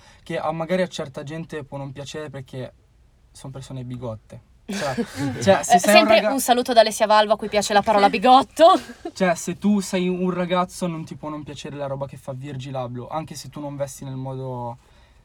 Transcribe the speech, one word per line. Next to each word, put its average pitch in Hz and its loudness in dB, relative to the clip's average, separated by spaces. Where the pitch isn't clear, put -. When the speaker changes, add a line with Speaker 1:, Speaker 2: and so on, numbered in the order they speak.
Speaker 1:
che 165 -8
a, - -4
magari 165 -2
a 175 0
certa 147 -10
gente 156 -10
può 139 -12
non 139 -10
piacere 135 -12
perché 131 -12
son - -16
persone 131 -12
bigotte. 123 -12
Cioè, - -6
Speaker 2:
<laughs> 262 -6
Speaker 1:
cioè, 190 4
se - 4
Speaker 2:
Eh, - 6
Speaker 1:
sei 208 2
un 214 8
Speaker 2:
sempre 330 6
Speaker 1:
raga- 208 0
Speaker 2:
un 269 -2
saluto 254 0
da 226 6
Alessia 214 2
Valvo, 214 6
a 208 4
cui 208 -8
piace 208 0
la 202 6
parola 202 4
Speaker 1:
<laughs> - -2
Speaker 2:
bigotto. 254 6
Speaker 1:
Cioè, 185 2
se - -8
tu 202 2
sei 185 -2
un 180 0
ragazzo 180 -2
non 160 -6
ti 147 -14
può 151 -12
non 151 -10
piacere 143 -14
la 143 -8
roba 139 -8
che 135 -18
fa 135 -12
Virgil 135 -12
Abloh, 123 -10
anche 156 -10
se - -16
tu 147 -14
non 143 -10
vesti 139 -10
nel 131 -10
modo 131 -10